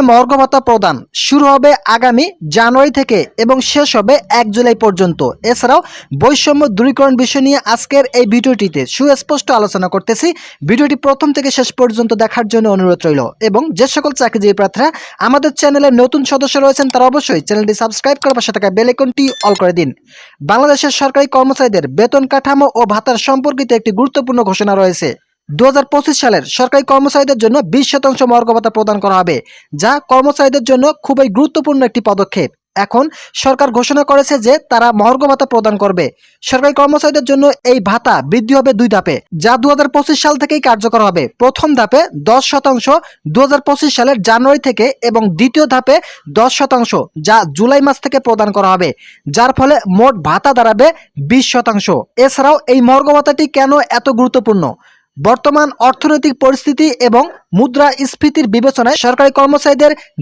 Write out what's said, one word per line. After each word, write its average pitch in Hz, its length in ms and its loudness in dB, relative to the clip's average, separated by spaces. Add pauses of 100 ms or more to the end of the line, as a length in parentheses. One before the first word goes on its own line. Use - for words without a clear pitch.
মর্গ 247 300 4
ভাতা 269 220 2
প্রদান 202 340 0 (240)
শুরু 285 280 0
হবে 277 240 4 (240)
আগামী 247 300 2 (300)
জানুয়ারি 247 360 2
থেকে 247 280 0 (180)
এবং 233 260 0
শেষ 294 320 0
হবে 214 180 2 (260)
এক 233 120 0
জুলাই 240 300 0
পর্যন্ত। 185 380 0 (320)
এছাড়াও 247 280 2 (400)
বৈষম্য 285 420 2 (160)
দূরীকরণ 269 440 2
বিষয় 262 240 -2
নিয়ে 277 220 0
আজকের 262 360 0 (160)
এই 247 120 4
ভিডিওটিতে 214 500 0 (120)
সুস্পষ্ট 277 580 -2
আলোচনা 202 360 -2
করতেছি। 208 400 -4 (360)
ভিডিওটি 240 320 0 (100)
প্রথম 277 280 0
থেকে 277 180 -4
শেষ 247 180 -2 (100)
পর্যন্ত 233 320 0 (120)
দেখার 220 240 -2
জন্য 220 220 0
অনুরোধ 185 320 0
রইল 151 200 0 (200)
এবং 220 200 0 (120)
যে 214 140 0
সকল 294 320 -4
চাকরিজীবী 208 380 0
প্রার্থীরা 208 300 0 (400)
আমাদের 277 320 0
চ্যানেলে 285 300 2 (120)
নতুন 262 200 0 (100)
সদস্য 277 260 -2
রয়েছেন, 277 320 2
তারা 254 220 2
অবশ্যই 254 360 -2
চ্যানেলটি 214 340 -2
সাবস্ক্রাইব 254 380 -4
করে 262 160 -2
পাশে 233 180 -4
থাকা 202 220 -2
বেল 226 140 0
আইকনটি 262 360 -2 (180)
all 208 160 2
করে 180 140 0
দিন। 165 160 -2 (520)
বাংলাদেশের 262 580 0
সরকারি 277 360 0
কর্মচারীদের 262 500 0 (120)
বেতন 247 340 2
কাঠামো 277 360 0 (120)
ও - 20 2 (100)
ভাতার 220 340 -2
সম্পর্কিত 269 460 -2
একটি 226 260 0
গুরুত্বপূর্ণ 254 420 -2 (100)
ঘোষণা 202 260 -2
রয়েছে। 185 340 0 (400)
দুহাজার 262 420 2
পঁচিশ 285 260 0
সালের 202 260 0 (140)
সরকারি 262 280 0
কর্মচারীদের 277 580 0
জন্য 226 140 2 (160)
বিশ 262 160 2
শতাংশ 269 300 0 (120)
মর্গ 240 220 2
ভাতা 226 200 -2
প্রদান 214 260 -2
করা 196 180 -2
হবে, 175 180 0 (380)
যা 170 180 -2 (180)
কর্মচারীদের 269 600 2
জন্য 262 160 2 (180)
খুবই 269 260 0
গুরুত্বপূর্ণ 285 540 -2
একটি 240 260 -2
পদক্ষেপ। 190 400 -2 (360)
এখন 247 200 0 (300)
সরকার 269 360 0
ঘোষণা 247 380 0
করেছে 277 300 2
যে 233 140 2 (160)
তারা 233 180 2 (140)
মর্গ 247 260 2
ভাতা 269 180 0
প্রদান 220 320 0
করবে। 190 280 0 (380)
সরকারি 269 300 0
কর্মচারীদের 294 560 0
জন্য 277 140 2 (280)
এই 262 80 2 (100)
ভাতা 226 260 0 (140)
বৃদ্ধি 226 260 0
হবে 269 180 2
দুই 220 160 0
ধাপে, 190 260 0 (280)
যা 233 140 2
দুহাজার 285 380 0
পঁচিশ 285 260 0
সাল 302 160 0
থেকেই 294 240 -2
কার্যকর 226 460 0
হবে। 175 160 -2 (160)
প্রথম 262 360 0
ধাপে 247 240 2 (300)
দশ 262 220 4
শতাংশ 269 340 -2 (480)
দুহাজার 269 320 2
পঁচিশ 285 300 0
সালের 254 220 0 (100)
জানুয়ারি 254 400 2
থেকে 220 180 0 (240)
এবং 226 120 0 (160)
দ্বিতীয় 262 300 0
ধাপে 262 280 2 (420)
দশ 247 200 2
শতাংশ, 240 340 -2 (360)
যা 214 100 4 (180)
জুলাই 254 260 2
মাস 277 180 0
থেকে 269 200 -4
প্রদান 214 320 0
করা 196 200 0
হবে, 180 180 0 (380)
যার 226 260 2
ফলে 277 220 2 (220)
মোট 247 160 4 (140)
ভাতা 190 260 0
দাঁড়াবে 233 340 2 (400)
বিশ 247 240 2
শতাংশ। 233 360 -2 (380)
এছাড়াও 269 300 2 (120)
এই 254 140 4
মর্গ 262 320 2
ভাতাটি 294 320 0 (120)
কেন 269 140 2 (180)
এত 240 180 -4 (120)
গুরুত্বপূর্ণ? 226 460 0 (520)
বর্তমান 269 500 0 (200)
অর্থনৈতিক 302 540 0
পরিস্থিতি 277 460 0 (200)
এবং 233 160 2 (300)
মুদ্রাস্ফীতির 277 960 0
বিবেচনায় 240 560 0
সরকারি 247 280 2
কর্মচারীদের 285 600 2 (300)